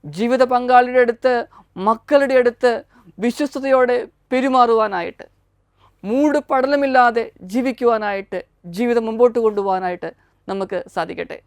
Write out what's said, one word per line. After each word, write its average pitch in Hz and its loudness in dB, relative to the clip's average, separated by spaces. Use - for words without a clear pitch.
ജീവിത 233 0
പങ്കാളിയുടെ 247 2
അടുത്ത്, 240 0
മക്കളുടെ 247 0
അടുത്ത് 240 0
വിശ്വസ്തയോടെ 254 0
പെരുമാറുവാനായിട്ട്, 226 0
മൂട് 277 2
പടലമില്ലാതെ 262 0
ജീവിക്കുവാനായിട്ട്, 214 -2
ജീവിതം 226 -2
മുമ്പോട്ട് 233 2
കൊണ്ടുപോകാനായിട്ട് 190 -2
നമുക്ക് 190 -6
സാധിക്കട്ടെ. 170 -8